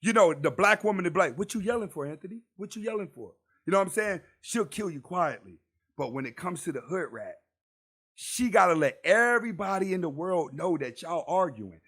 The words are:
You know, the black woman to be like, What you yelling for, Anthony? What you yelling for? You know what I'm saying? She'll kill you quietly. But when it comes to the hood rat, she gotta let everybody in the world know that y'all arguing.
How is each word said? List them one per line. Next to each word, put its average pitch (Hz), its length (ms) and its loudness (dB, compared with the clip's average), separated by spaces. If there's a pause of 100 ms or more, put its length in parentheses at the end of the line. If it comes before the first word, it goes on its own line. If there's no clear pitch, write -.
You 220 120 0
know, 190 200 8
the 147 180 0
black 208 320 4
woman 202 220 0
to 170 60 2
be 160 80 -2
like, 139 180 2
What 202 160 -6
you 220 80 -4
yelling 220 280 -2
for, 143 160 -8
Anthony? 180 360 -12 (140)
What 196 200 -12
you 220 60 -12
yelling 214 280 -6
for? 110 240 -18 (320)
You 160 60 -2
know 196 80 6
what 196 80 4
I'm 175 60 -8
saying? 208 280 -2 (200)
She'll 226 240 -2
kill 190 240 -6
you 143 120 -10
quietly. 123 580 -4 (380)
But 127 160 -4
when 135 120 -4
it - 120 -10
comes 175 260 -6
to 170 80 -6
the 131 100 -4
hood 165 300 -4
rat, 104 260 -12 (760)
she - 340 -4
gotta 185 260 6
let 147 280 2
everybody 196 920 2
in 185 80 0
the 170 80 0
world 156 440 -2
know 165 240 0
that 131 240 -6
y'all 165 260 -4
arguing. 123 600 -2